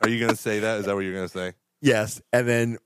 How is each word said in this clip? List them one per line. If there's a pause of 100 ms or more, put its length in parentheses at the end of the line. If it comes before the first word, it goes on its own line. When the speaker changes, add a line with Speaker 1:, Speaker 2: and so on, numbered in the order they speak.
Speaker 1:
are
you
gonna
say
that?
Is
that
what
you're
gonna
say? (280)
Speaker 2:
Yes, (100)
and
then,